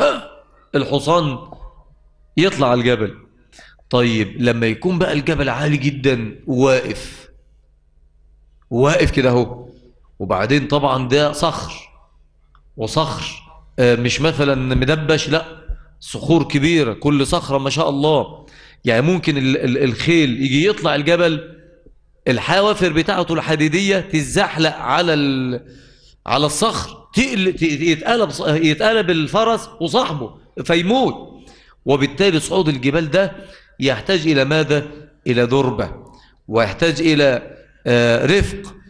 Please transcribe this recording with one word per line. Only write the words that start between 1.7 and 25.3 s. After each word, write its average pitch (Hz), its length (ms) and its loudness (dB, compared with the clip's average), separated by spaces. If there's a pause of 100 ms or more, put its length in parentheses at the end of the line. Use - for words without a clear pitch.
يطلع 147 380 2
الجبل. 117 400 0 (760)
طيب 117 520 0
لما 117 240 2
يكون 170 320 -2
بقى 160 140 0
الجبل 147 360 -2
عالي 147 280 0
جدًا 127 720 -2
واقف، 127 840 0 (1400)
واقف 143 400 2
كده 127 200 2
اهو، 120 360 0 (520)
وبعدين 107 480 0
طبعًا 131 420 0
ده 147 240 2
صخر، - 400 -4 (1040)
وصخر، 135 680 -4 (360)
آه، 123 180 4
مش 120 240 -2
مثلًا 135 540 0
مدبش، 151 540 0
لا، 160 160 0 (560)
صخور 147 420 0
كبيرة، 143 500 0
كل 139 340 0
صخرة 139 320 -2
ما 135 120 -2
شاء 156 180 -2
الله. 143 580 0 (380)
يعني 117 180 2
ممكن 160 360 0
ال-، 131 180 2
ال-، 135 280 0
الخيل 135 580 0
يجي 139 240 2
يطلع 156 280 0
الجبل، 160 640 0 (720)
الحوافر 175 640 2
بتاعته 170 420 -2
الحديدية 156 680 0
تتزحلق 156 760 -2
على 151 380 0
ال-، 131 460 0 (640)